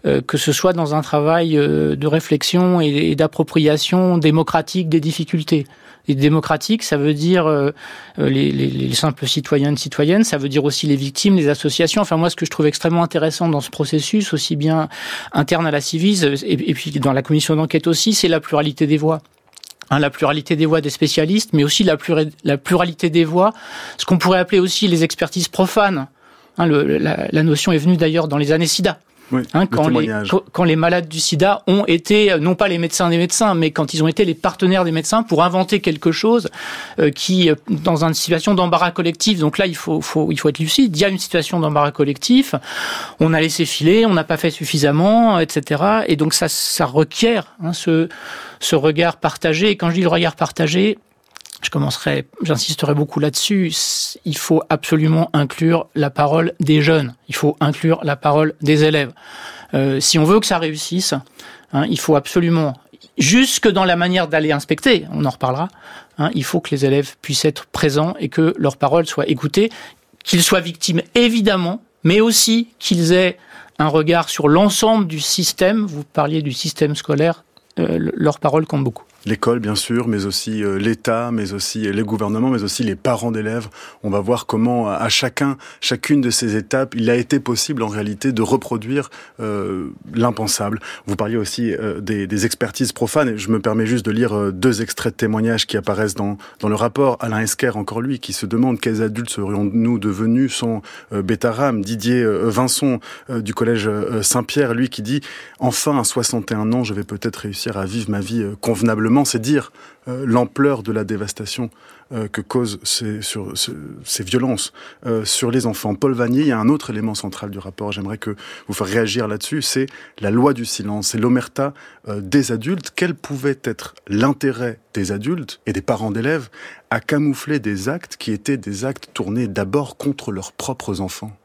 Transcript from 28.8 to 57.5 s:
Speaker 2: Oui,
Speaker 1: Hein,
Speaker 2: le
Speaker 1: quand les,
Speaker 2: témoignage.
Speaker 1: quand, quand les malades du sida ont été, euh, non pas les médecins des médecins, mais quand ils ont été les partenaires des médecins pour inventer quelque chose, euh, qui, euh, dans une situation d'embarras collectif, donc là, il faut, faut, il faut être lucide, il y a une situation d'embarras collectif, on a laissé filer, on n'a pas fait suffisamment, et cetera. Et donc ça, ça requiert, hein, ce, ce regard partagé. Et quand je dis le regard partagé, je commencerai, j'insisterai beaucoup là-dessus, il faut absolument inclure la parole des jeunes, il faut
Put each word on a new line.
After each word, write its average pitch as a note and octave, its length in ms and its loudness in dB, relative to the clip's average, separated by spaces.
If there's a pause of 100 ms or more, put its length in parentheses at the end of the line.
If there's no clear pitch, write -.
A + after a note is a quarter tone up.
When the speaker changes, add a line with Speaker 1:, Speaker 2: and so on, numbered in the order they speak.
Speaker 2:
Oui, B2+ 100 2 (140)
Speaker 1:
Hein, E3 60 6
Speaker 2:
le F#3 140 0
Speaker 1:
quand D#3 60 2
les, D3+ 60 2
Speaker 2:
témoignage. A2 420 0
Speaker 1:
quand, F#3+ 220 2
quand F3+ 140 0
les D#3+ 100 4
malades E3+ 340 0
du D#3+ 100 -8
sida F#3 460 2
ont G3 220 4
été, G3 440 4
euh, E3+ 60 2
non E3 160 2
pas G3 140 2
les F3 100 0
médecins E3+ 320 0
des E3+ 80 4
médecins, F3+ 380 2
mais D#3+ 160 2
quand D3+ 240 -2
ils D#3 80 2
ont D#3+ 40 4
été D#3+ 160 2
les E3 120 2
partenaires F#3 500 2
des E3 60 -2
médecins D#3+ 320 0
pour E3 200 6
inventer F#3 360 2
quelque E3 320 2
chose, A3 360 2 (520)
euh, D#3 100 4
qui, F3+ 400 2
euh, D3+ 60 6 (120)
dans D#3+ 380 0
une D#3+ 80 2
situation E3 400 0
d'embarras F3 380 2
collectif, F3 480 0
donc D3+ 180 2
là, G3 80 2
il F3 100 -4
faut, D#3+ 240 -4
faut, D#3 320 -2
il D3 80 -2
faut D#3 100 2
être C#3+ 100 -4
lucide, E3 360 2
il D3 40 -2
y G3 60 4
a G3 40 2
une F#3+ 80 -2
situation F3 420 -2
d'embarras D3+ 300 2
collectif, D3+ 640 2 (680)
on D#3+ 140 4
a D#3 80 4
laissé D#3+ 240 0
filer, F#3+ 400 4
on G#3 80 4
n'a D#3 120 2
pas D#3+ 120 -2
fait E3 140 0
suffisamment, E3+ 880 4
et D#3+ 100 2
cetera. F3 580 0
Et D3+ 100 2
donc D#3 180 0
ça, E3+ 120 0
ça - 380 -2
requiert, D#3+ 800 0
hein, E3 100 -4
ce, D#3+ 360 0 (500)
ce - 160 0
regard D#3 420 2
partagé. D#3+ 540 0
Et G3+ 40 0
quand F3 140 -2
je E3 60 -2
dis F#3 60 2
le F3 60 2
regard E3+ 280 0
partagé, E3+ 640 0 (640)
je - 100 -6
commencerai, - 560 -2 (160)
j'insisterai D3 500 -2
beaucoup D3 260 0
là-dessus, D#3+ 540 0 (520)
il D#3 120 -4
faut D#3 320 2
absolument D#3+ 640 2
inclure D#3+ 600 0
la C#3+ 160 0
parole D#3+ 480 0
des D3+ 220 4
jeunes, C#3+ 340 2 (120)
il C3+ 60 -10
faut - 260 0